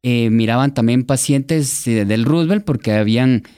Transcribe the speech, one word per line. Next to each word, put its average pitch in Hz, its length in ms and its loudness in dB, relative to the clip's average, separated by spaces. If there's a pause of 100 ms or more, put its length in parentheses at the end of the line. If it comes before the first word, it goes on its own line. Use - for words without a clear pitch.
eh, 120 300 0
miraban 117 420 2
también 123 300 0
pacientes, 139 840 -2
eh, 113 180 0
del 110 200 0
Roosevelt, 170 400 0
porque 117 280 -2
habían 113 500 2 (140)